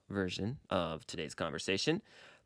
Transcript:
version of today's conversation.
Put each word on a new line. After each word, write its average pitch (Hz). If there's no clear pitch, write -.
version 98
of 82
today's 76
conversation. 95